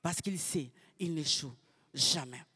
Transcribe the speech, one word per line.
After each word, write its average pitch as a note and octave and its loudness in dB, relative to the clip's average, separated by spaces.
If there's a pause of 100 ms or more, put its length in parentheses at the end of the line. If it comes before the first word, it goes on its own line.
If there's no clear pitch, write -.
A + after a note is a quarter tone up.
parce E3+ 0
qu'il F#3 -2
sait, C#3 -2 (300)
il E3+ 0
n'échoue C#3+ 0 (400)
jamais. C3+ 2 (120)